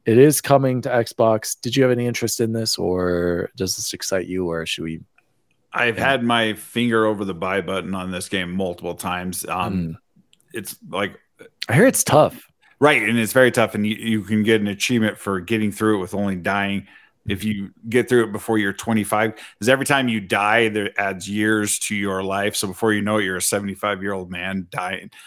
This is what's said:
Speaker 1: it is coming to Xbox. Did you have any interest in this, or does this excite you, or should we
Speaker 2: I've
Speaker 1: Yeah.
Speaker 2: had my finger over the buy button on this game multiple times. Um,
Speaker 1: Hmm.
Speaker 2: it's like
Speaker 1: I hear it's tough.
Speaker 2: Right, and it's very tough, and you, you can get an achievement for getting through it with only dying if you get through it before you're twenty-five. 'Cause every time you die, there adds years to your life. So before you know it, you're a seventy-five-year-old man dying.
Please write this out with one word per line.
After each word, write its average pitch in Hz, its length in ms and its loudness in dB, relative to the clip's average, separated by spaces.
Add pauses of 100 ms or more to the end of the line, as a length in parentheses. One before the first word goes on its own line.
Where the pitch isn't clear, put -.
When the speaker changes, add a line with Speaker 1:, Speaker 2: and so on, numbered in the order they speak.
Speaker 1:
it 117 120 4
is 143 240 8
coming 135 400 2
to 127 80 -4
Xbox. 113 720 0
Did 113 140 -4
you 131 80 4
have 127 80 4
any 120 160 0
interest 117 340 -4
in 113 120 0
this, 113 240 -2
or 90 800 -2
does 92 200 -4
this - 180 -8
excite 92 320 -4
you, 90 220 -4
or 82 180 -4
should - 200 -6
we 80 160 -8 (720)
Speaker 2:
I've 117 260 0
Speaker 1:
Yeah. - 80 0
Speaker 2:
had 135 160 2
my 113 300 2
finger 113 520 0
over 107 180 0
the 95 120 -6
buy 92 260 -2
button 90 320 -6
on 92 160 -6
this 90 200 -8
game 90 260 -4
multiple 87 400 -6
times. 90 520 -6
Um, 90 260 -4
Speaker 1:
Hmm. 85 180 -2 (640)
Speaker 2:
it's 107 240 -10 (120)
like 101 300 -4 (500)
Speaker 1:
I 107 60 0
hear 196 100 8
it's - 200 4
tough. - 440 4 (300)
Speaker 2:
Right, 139 240 6
and 117 160 2
it's 110 140 0
very 127 180 8
tough, 113 240 2
and 104 100 0
you, 107 100 0
you 110 260 -2
can 107 220 0
get 110 180 4
an 104 60 0
achievement 107 500 0
for 98 240 -2
getting 107 300 -2
through 110 260 2
it 95 40 -2
with 90 140 -8
only 98 220 -2
dying 98 500 -2 (400)
if 101 160 -4
you 101 280 -4 (180)
get 120 180 2
through 120 160 4
it 104 80 -6
before 110 260 -4
you're 98 140 0
twenty-five. 110 640 0 (260)
'Cause 104 80 -4
every 131 180 4
time 135 220 2
you 110 140 -2
die, 107 480 2
there 104 300 -2
adds 98 300 -4
years 107 500 0
to - 160 -6
your 98 280 -2
life. 101 320 -2
So 107 120 -4
before 107 260 0
you 104 80 0
know 107 160 0
it, 104 80 0
you're 92 120 -4
a 87 40 -6
seventy-five-year-old 98 880 -4
man 92 400 -6
dying. 92 400 -8 (160)